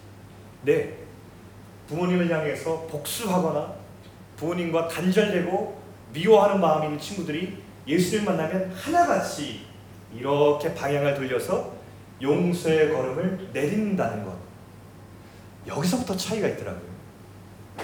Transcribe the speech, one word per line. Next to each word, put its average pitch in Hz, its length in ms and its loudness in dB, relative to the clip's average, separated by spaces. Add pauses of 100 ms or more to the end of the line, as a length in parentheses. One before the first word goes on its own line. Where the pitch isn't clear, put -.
(640)
네, 147 340 2 (920)
부모님을 175 420 2
향해서 156 600 -2
복수하거나 160 840 -2 (600)
부모님과 165 500 0
단절되고 185 1000 0 (300)
미워하는 196 460 6
마음이 156 260 4
있는 151 120 -4
친구들이 175 640 -6 (260)
예수를 180 360 2
만나면 180 480 0
하나같이 226 960 0 (480)
이렇게 147 600 2
방향을 143 420 0
돌려서 131 580 -2 (480)
용서의 160 720 2
걸음을 143 600 -2
내딛는다는 156 720 0
것. 95 100 -8 (1300)
여기서부터 185 480 0
차이가 185 320 -2
있더라고요. - 480 -6 (880)